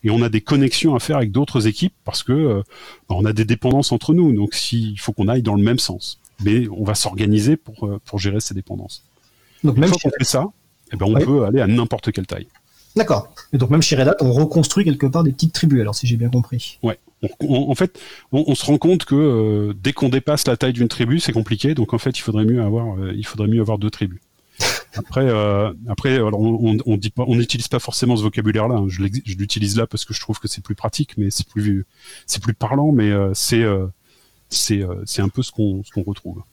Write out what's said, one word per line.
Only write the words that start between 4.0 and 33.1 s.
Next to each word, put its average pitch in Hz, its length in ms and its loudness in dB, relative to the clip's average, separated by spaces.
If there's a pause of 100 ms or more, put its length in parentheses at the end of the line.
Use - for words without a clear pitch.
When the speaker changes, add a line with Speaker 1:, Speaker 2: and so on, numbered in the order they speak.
Speaker 1:
nous. 160 180 4
Donc, 101 220 0
si, 113 360 -2
il 101 80 -10
faut - 120 -6
qu'on 98 160 -2
aille 120 160 0
dans 107 100 0
le 101 80 4
même 117 160 4
sens. - 420 -8 (240)
Mais 110 260 2
on 107 140 -6
va 104 120 -2
s'organiser 107 640 2
pour, 110 280 -12
euh, 101 200 -6
pour 104 120 -8
gérer 101 220 -2
ces 101 160 -8
dépendances. 92 480 -12 (600)
Speaker 2:
Donc, 139 120 2
Speaker 1:
Une 135 60 6
Speaker 2:
même 175 80 4
Speaker 1:
fois 175 100 2
Speaker 2:
chez - 100 0
Speaker 1:
qu'on - 80 -4
fait 131 60 -2
ça, 147 260 0 (420)
eh - 40 -6
ben, 95 120 -2
on 110 60 4
Speaker 2:
Oui. 139 120 4
Speaker 1:
peut 135 200 4
aller 123 160 2
à 98 60 2
n'importe 117 440 0
quelle 92 140 -4
taille. - 220 -10 (480)
Speaker 2:
D'accord. 156 360 0 (220)
Et 131 60 2
donc, 120 100 2
même 160 140 6
chez - 120 2
Red 131 120 4
Hat, - 140 2
on 127 100 4
reconstruit 160 520 2
quelque 143 220 2
part 160 180 2
des 143 80 4
petites 160 220 -2
tribus, 139 280 4
alors, 104 120 -2
si - 140 -4
j'ai 120 100 2
bien 117 120 0
compris. 120 520 -2
Speaker 1:
Ouais. 113 160 -2 (240)
On, - 80 -4 (120)
on, 139 280 0
en 131 60 0
fait, - 240 -2 (320)
on, 143 160 2
on 135 80 2
se - 100 -8
rend 147 140 2
compte 180 260 2
que, - 80 -2
euh, 107 680 2
dès 131 140 -2
qu'on 135 160 0
dépasse 143 380 0
la 120 100 2
taille 131 160 0
d'une 120 140 2
tribu, 135 320 0
c'est - 140 -2
compliqué. 113 420 0
Donc, 117 180 0
en 170 60 0
fait, - 180 -4
il - 40 -10
faudrait 107 240 0
mieux 120 180 2
avoir, 107 340 -2
euh, 95 180 -6
il 104 120 -8
faudrait 107 200 -4
mieux 113 140 2
avoir 104 160 0
deux 104 140 -2
tribus. 92 300 -8 (760)
Après, - 260 -4
euh, 107 500 2 (160)
après, 131 280 -2
alors, 107 260 0
on, 113 300 2
on, 107 140 2
on 107 120 2
dit 107 140 -4
pas, 123 160 -4
on 120 80 2
n'utilise 117 320 -2
pas 131 100 -2
forcément 120 400 0
ce 104 60 0
vocabulaire-là, 110 520 0
hein. 101 140 0
Je 92 140 -4
l'ex-, 104 200 -4
je 98 120 -8
l'utilise 101 420 -2
là 113 80 2
parce - 180 -8
que 107 120 -10
je - 40 -6
trouve - 200 -8
que - 80 -8
c'est - 160 -10
plus 104 100 -8
pratique, - 420 -6
mais 101 140 -2
c'est - 180 -6
plus, 101 380 -2 (400)
c'est - 160 -8
plus 110 140 -4
parlant, 143 360 0
mais, 107 200 4